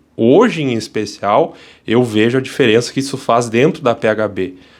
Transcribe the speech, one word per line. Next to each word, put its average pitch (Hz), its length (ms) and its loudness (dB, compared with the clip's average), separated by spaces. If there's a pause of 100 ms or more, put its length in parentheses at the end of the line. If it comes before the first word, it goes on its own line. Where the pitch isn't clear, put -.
(160)
hoje 165 460 4
em 135 120 -2
especial, 107 840 -2 (320)
eu 117 160 2
vejo 113 340 2
a 131 40 0
diferença 123 500 0
que - 80 -4
isso 135 180 -6
faz 120 320 0
dentro 131 320 0
da 120 140 0
P - 120 -2
H 107 200 0
B. 92 260 -6 (260)